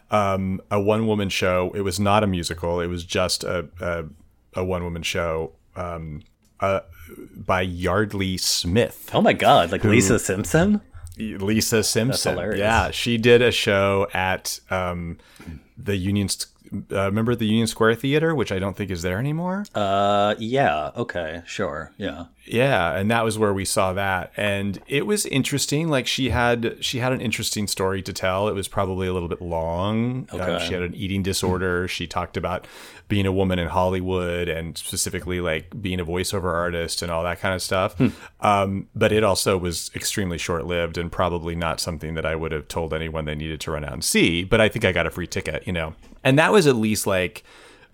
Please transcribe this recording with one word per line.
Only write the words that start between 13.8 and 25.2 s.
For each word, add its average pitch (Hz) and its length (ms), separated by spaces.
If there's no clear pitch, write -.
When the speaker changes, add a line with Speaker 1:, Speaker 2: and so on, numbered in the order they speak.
Speaker 1:
at, 92 460
um, 87 500
the 101 160
Union 101 300
S-, - 220
uh, 98 140
remember 113 300
the 113 120
Union 110 200
Square 113 300
Theater, 151 380
which 120 160
I 98 80
don't 92 160
think 95 160
is 85 120
there 90 160
anymore? 170 560
Speaker 2:
Uh, 101 640
yeah. 110 580
Okay, 82 480
sure. 78 540
Yeah. 87 260
Speaker 1:
Yeah, 110 520
and 98 140
that 117 140
was 110 140
where 104 160
we 98 100
saw 95 280
that. 95 440
And 101 520
it 143 180
was 208 200